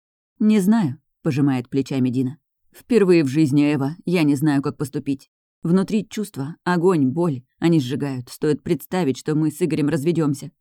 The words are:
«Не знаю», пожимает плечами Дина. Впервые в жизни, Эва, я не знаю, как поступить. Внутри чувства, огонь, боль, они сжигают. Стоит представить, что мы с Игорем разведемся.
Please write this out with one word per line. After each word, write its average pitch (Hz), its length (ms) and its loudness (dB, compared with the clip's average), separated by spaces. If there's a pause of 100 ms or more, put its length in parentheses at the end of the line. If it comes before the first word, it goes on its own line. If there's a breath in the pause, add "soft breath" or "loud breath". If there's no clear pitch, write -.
(380)
«Не 214 220 4
знаю», 190 380 2 (240)
пожимает 139 460 0
плечами 131 400 -2
Дина. 131 300 -4 (360)
Впервые 185 480 2
в 139 60 0
жизни, 147 460 2
Эва, 139 220 -4 (100)
я 175 160 0
не 147 120 4
знаю, 143 280 0
как 143 160 -6
поступить. 135 520 -8 (360)
Внутри 185 420 0
чувства, 170 540 -10
огонь, 170 460 2
боль, 143 340 -2 (160)
они 165 220 4
сжигают. 131 480 -6
Стоит 151 340 -2
представить, 135 560 -2
что - 160 -4
мы 156 160 0
с 151 100 -12
Игорем 156 280 0
разведемся. 151 720 -2